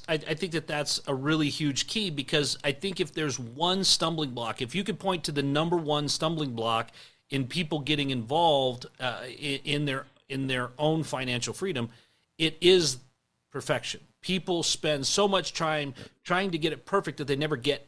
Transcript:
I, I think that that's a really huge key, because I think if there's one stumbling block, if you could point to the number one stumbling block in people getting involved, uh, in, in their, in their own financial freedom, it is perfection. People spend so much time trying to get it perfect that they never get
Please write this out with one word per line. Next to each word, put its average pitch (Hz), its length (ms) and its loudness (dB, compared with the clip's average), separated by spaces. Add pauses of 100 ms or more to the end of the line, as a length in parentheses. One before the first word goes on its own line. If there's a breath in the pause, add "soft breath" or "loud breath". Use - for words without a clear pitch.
I, 165 80 2
I 156 180 -4
think 160 200 -4
that 156 120 -2
that's 147 400 -2
a 143 80 -2
really 147 360 2
huge 139 360 0
key, 214 240 -2
because 143 540 0
I 147 80 2
think 190 280 -4
if 170 140 -2
there's 151 240 -2
one 160 460 0
stumbling 160 480 2
block, 120 320 -4
if 113 100 -6
you 196 100 -2
could 196 140 -2
point 180 280 -2
to 160 60 -2
the 143 120 0
number 156 340 2
one 147 300 0
stumbling 156 480 0
block 113 340 0 (400 loud breath)
in 135 160 0
people 156 340 -2
getting 143 300 0
involved, 131 800 2 (120)
uh, 120 280 -4
in, 139 360 -4
in 147 220 0
their, 135 220 -4 (220)
in 135 180 -4
their 127 320 -2
own 156 240 2
financial 127 500 -2
freedom, 139 360 -2 (500 soft breath)
it 156 220 0
is 175 360 6 (540)
perfection. - 480 -2 (220)
People 175 420 0
spend 147 420 0
so 202 220 4
much 190 260 2
time 151 400 -2 (300 loud breath)
trying 185 280 0
to 165 60 -2
get 151 160 0
it 131 120 -12
perfect 185 340 0
that 135 80 -4
they 139 80 2
never 151 220 0
get 135 300 -2